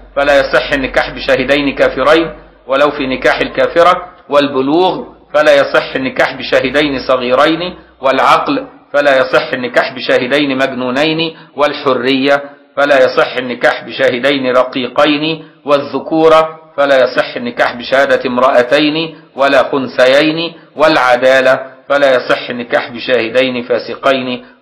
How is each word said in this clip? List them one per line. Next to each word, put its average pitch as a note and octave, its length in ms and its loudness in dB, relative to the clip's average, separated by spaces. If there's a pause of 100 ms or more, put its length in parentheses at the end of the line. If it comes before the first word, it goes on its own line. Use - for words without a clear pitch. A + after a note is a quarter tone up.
(160)
فلا C#3+ 240 2
يصح D3+ 320 0
النكاح C#3 380 -2
بشاهدين C3+ 640 -2
كافرين C#3 600 0 (320)
ولو C#3 240 0
في C#3 160 -4
نكاح C3+ 340 0
الكافرة، E3 680 0 (200)
والبلوغ C#3+ 760 0 (300)
فلا D3+ 200 4
يصح C3 400 0
النكاح C3+ 400 -2
بشاهدين C3 760 -2
صغيرين، C#3+ 680 0 (220)
والعقل C3+ 680 0 (260)
فلا C#3+ 260 2
يصح - 340 0
النكاح B2+ 420 -2
بشاهدين C3 640 -2
مجنونين، C3+ 800 -2 (180)
والحرية C#3 920 0 (260)
فلا C#3 280 4
يصح D3 320 0
النكاح B2+ 480 -2
بشاهدين B2+ 720 -2
رقيقين، D3 920 -2 (160)
والذكورة D#3 920 2 (180)
فلا C#3 280 4
يصح - 320 -2
النكاح B2 380 -4
بشهادة C3 520 0
امرأتين C#3+ 920 0 (160)
ولا C3+ 360 2
خنثيين، C#3+ 840 2 (220)
والعدالة C3 960 2 (160)
فلا C#3 280 4
يصح C3+ 340 -2
النكاح B2 400 -4
بشاهدين A#2+ 800 -2
فاسقين، B2+ 800 -2 (140)